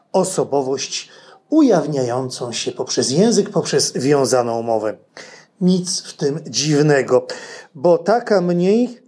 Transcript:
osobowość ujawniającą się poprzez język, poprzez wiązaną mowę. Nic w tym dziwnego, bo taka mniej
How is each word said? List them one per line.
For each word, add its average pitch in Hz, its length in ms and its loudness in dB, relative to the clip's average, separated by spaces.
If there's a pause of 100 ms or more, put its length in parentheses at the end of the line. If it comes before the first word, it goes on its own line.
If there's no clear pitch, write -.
(140)
osobowość 139 960 -2 (400)
ujawniającą 135 1000 2
się - 200 -6
poprzez 127 400 -4
język, 196 380 2
poprzez - 440 -2
wiązaną 127 680 0
mowę. 110 360 -2 (640)
Nic 180 400 0
w - 120 -16
tym 147 260 -4 (100)
dziwnego, 139 800 2 (480)
bo 165 220 4
taka 208 440 2
mniej 190 680 0